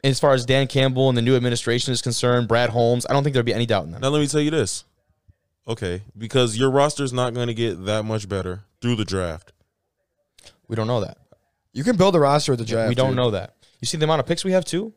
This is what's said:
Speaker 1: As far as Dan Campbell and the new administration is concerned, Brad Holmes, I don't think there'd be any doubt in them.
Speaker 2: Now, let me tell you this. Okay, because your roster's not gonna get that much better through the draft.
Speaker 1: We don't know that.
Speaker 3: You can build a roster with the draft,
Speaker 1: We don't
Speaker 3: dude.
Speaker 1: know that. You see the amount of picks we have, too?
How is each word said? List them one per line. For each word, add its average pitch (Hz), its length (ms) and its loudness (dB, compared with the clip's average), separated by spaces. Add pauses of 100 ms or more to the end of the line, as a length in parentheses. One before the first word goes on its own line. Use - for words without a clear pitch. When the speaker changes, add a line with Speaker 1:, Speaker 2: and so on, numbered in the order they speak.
Speaker 1:
As 135 160 2
far 143 140 4
as 123 120 0
Dan 135 220 2
Campbell 135 420 2
and 123 80 2
the 117 40 2
new 127 140 4
administration 123 580 0
is 117 80 -4
concerned, 123 460 0
Brad 117 240 2
Holmes, 120 360 2
I - 60 -2
don't 139 100 2
think 147 100 -2
there'd 120 120 2
be 113 80 -2
any 117 140 -2
doubt 98 180 0
in 80 60 -12
them. - 100 -12
Speaker 2:
Now, 135 80 0
let 151 100 0
me 147 80 2
tell 151 140 0
you 147 80 0
this. 143 340 -2 (840)
Okay, 98 340 -6 (160)
because 113 400 0
your 131 140 2
roster's 139 420 0
not 127 220 -2
gonna 120 180 -4
get 104 320 -4
that 107 180 -2
much 107 240 -4
better 92 340 -6 (200)
through 120 140 0
the 104 100 -2
draft. 87 480 -6 (1120)
Speaker 1:
We 113 80 -6
don't 110 120 -2
know 120 140 0
that. - 160 -8 (540)
Speaker 3:
You 139 120 -8
can 220 140 0
build 185 180 4
a 165 40 6
roster 143 320 4
with 120 80 0
the 113 60 -6
draft, 113 240 0
Speaker 1:
We 120 60 0
don't 131 160 2
Speaker 3:
dude. 127 60 -2
Speaker 1:
know 123 140 2
that. 92 240 -6 (240)
You - 60 -10
see - 120 -4
the 151 80 0
amount 156 160 2
of - 40 -2
picks - 180 -2
we 190 100 -2
have, 185 120 2
too? 208 320 -6